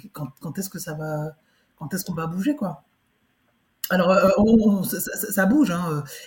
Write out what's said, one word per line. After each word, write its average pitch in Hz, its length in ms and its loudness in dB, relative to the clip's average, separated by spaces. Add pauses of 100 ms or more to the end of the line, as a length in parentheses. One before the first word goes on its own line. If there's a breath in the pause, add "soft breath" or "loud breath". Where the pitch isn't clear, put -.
(140)
quand, 143 140 -10 (140)
quand 156 160 -10
est-ce 190 120 -6
que 170 100 -12
ça 160 140 -10
va, 156 380 -6 (460)
quand 156 160 -10
est-ce 185 120 -6
qu'on 180 80 -8
va 160 140 -4
bouger, 196 280 -2
quoi ? » 180 280 -8 (1080)
Alors, 180 220 2
heu, 190 60 6 (100)
heu, 196 100 6
on, 208 420 6
on, 180 40 -2
ça, - 160 -6
ça, - 180 -8
ça, 214 140 -6
ça 196 140 2
bouge, 247 260 4
hein, 175 200 -4
heu, 147 120 -4 (240 loud breath)